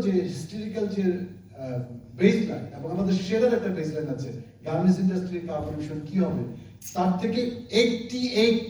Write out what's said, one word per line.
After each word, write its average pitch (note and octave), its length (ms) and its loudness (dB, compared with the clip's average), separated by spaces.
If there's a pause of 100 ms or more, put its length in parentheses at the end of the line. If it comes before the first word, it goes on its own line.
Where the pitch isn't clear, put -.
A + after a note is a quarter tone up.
যে G3 80 2 (200)
হিস্টোরিক্যাল G#3 540 -6 (100)
যে, G3 80 2 (580)
আহ, B2+ 180 -4 (380)
বেসলাইন, G3 460 4 (120)
এবং D3 200 -8
আমাদের F#3 180 2 (120)
সেরার A3+ 320 4
একটা G3 200 0
বেসলাইন D#3 360 -4
আছে, B2+ 160 -6 (360)
গার্মেন্টস F3+ 380 4
ইন্ডাস্ট্রির F3+ 440 -2
কার্বন D#3 280 -4
এমিশন D3+ 220 -6 (100)
কি F#3+ 160 -6
হবে, B2 200 -2 (500)
তার F#3 180 2 (100)
থেকে A#3 180 0 (400)
এইটটি - 400 2 (220)
এইট A3+ 280 6